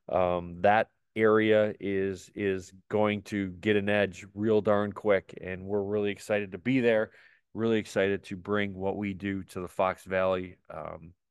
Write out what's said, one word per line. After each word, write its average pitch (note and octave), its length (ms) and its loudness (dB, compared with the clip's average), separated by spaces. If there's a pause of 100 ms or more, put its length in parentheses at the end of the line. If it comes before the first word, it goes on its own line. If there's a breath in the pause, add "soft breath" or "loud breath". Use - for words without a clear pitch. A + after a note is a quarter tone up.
um, F2 500 0
that G2+ 300 4 (260)
area G#2+ 640 4
is, G2 560 -4
is F#2+ 380 -2 (160)
going G#2 320 2
to G2 300 -4
get G#2 260 0
an G2+ 100 0
edge G2+ 460 0
real G#2+ 260 2
darn G#2 320 2
quick, G2+ 500 0
and F#2 220 -10
we're G2+ 180 -4
really G2+ 300 -2
excited G#2 400 -4
to G2 60 -10
be B2+ 240 0
there, A2 300 2 (420 soft breath)
really A2 260 0
excited G2 460 0
to G2+ 100 -10
bring G2+ 380 -2
what F#2+ 240 -4
we G2+ 160 -4
do F#2+ 300 -4
to - 180 -10
the - 80 -8
Fox F#2 340 0
Valley, F#2 540 -2 (120)
um, E2 440 -14 (180)